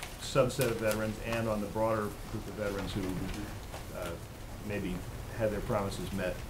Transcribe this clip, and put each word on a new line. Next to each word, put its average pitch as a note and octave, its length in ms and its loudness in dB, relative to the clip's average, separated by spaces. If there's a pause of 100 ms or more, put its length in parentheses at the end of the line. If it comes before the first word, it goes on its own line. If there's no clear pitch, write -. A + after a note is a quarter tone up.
(220)
subset B2+ 500 4
of G#2+ 60 2
veterans G#2+ 380 2 (120)
and A#2 200 2
on G#2+ 140 2
the G2+ 60 0
broader A2 420 2 (220)
group G#2 160 -4
of G2+ 80 -6
veterans G2 360 -2
who, G2+ 100 0 (960)
uh, F2+ 120 -4 (580)
maybe F#2 280 0 (420)
had A2 140 4
their G2+ 100 0
promises G2 520 0
met F#2 220 0 (140)